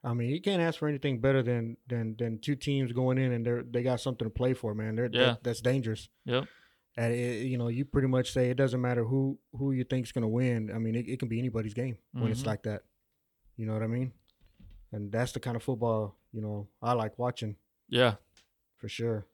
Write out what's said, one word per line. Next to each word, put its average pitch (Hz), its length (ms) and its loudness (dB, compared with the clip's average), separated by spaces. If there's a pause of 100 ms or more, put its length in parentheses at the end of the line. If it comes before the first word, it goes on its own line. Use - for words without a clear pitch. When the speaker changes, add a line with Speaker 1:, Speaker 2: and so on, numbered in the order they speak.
Speaker 1:
I 120 100 -2
mean, 120 160 0
you 160 120 -2
can't 196 200 2
ask 165 180 0
for 156 80 0
anything 139 320 0
better 135 240 4
than, 117 340 0 (100)
than, 113 300 -4
than 113 220 -2
two 147 160 -2
teams 135 360 0
going 127 280 2
in 131 140 2
and 117 120 -2
they're, 120 180 0
they 120 200 0
got 127 180 2
something 120 240 -4
to 110 80 -4
play 127 220 2
for, 107 180 -4
man. 110 220 -2
They're, 120 160 0
Speaker 2:
Yeah. 123 140 6
Speaker 1:
that, 117 180 0
that's 117 180 -4
dangerous. 123 480 0 (160)
Speaker 2:
Yep. 127 200 0 (520)
Speaker 1:
And 117 160 0
it, 120 320 -2
you 127 120 0
know, 120 100 0
you 120 180 -2
pretty 131 220 2
much 127 260 2
say 127 160 4
it 120 80 0
doesn't 127 240 2
matter 123 240 2
who, 135 320 2 (200)
who 139 140 0
you 127 120 0
think's 127 280 -2
gonna 117 160 0
win. 117 460 2
I 113 60 -2
mean, 113 160 0
it, 117 120 -2
it 127 120 -4
can 131 100 -2
be 113 100 -2
anybody's 110 360 -2
game 120 220 -4 (160)
when 117 180 2
it's 120 100 -2
Speaker 2:
Mm-hmm. 123 80 -2
Speaker 1:
like 107 140 -2
that. 104 180 -4 (760)
You 110 100 -4
know 110 60 -2
what 110 100 0
I 113 40 -2
mean? 123 240 -2 (800)
And 104 200 -6
that's 120 220 0
the 123 60 -6
kind 120 160 -4
of 113 60 -2
football, 110 560 0 (160)
you 110 80 -4
know, 104 260 -4 (140)
I 120 120 2
like 110 260 0
watching. 120 360 -2 (320)
Speaker 2:
Yeah. 120 280 6 (640)
Speaker 1:
For - 120 -10
sure. 113 440 -4